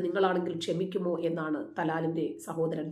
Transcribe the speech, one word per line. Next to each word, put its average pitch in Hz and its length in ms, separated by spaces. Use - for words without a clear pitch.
നിങ്ങളാണെങ്കിൽ 180 560
ക്ഷമിക്കുമോ 180 520
എന്നാണ് 156 320
തലാലിന്റെ 165 480
സഹോദരൻ 160 460